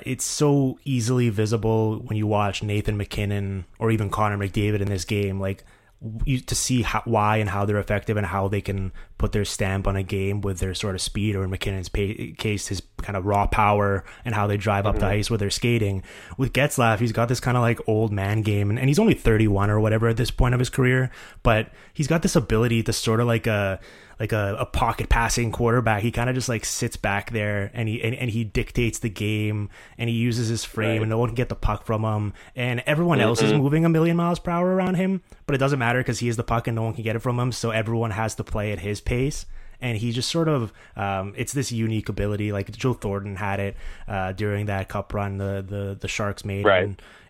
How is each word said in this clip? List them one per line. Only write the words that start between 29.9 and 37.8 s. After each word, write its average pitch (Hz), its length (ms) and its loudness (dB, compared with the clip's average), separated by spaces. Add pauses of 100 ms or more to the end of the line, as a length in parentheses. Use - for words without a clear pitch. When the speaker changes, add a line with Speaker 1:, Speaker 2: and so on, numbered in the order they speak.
Speaker 1:
and 117 100 -2
he 117 60 0
uses 117 340 0
his 113 160 -2
frame 110 260 -2
Speaker 2:
Right. 110 120 0
Speaker 1:
and 110 80 0
no 113 80 0
one 120 120 2
can 113 40 -8
get 120 140 -2
the 107 80 -6
puck - 280 -2
from 110 200 0
him. 104 280 -2 (220)
And 123 320 -2
everyone 151 340 2
else 113 220 4
is 107 100 6
Speaker 2:
Mm-hmm. - 100 4
Speaker 1:
moving 151 220 4
a 170 40 4
million 165 280 4
miles 170 220 0
per - 140 -6
hour 180 200 2
around 185 220 2
him, 190 280 0 (240)
but 143 80 0
it 131 40 2
doesn't 135 220 2
matter 120 240 2
'cause 120 160 -2
he 120 80 0
has 113 80 0
the 117 80 -2
puck 117 240 0
and 110 80 -2
no 110 80 0
one 113 100 -2
can 117 80 -6
get 110 140 0
it 113 40 -4
from 120 200 -2
him. 127 100 0
So 117 220 -4
everyone 113 400 0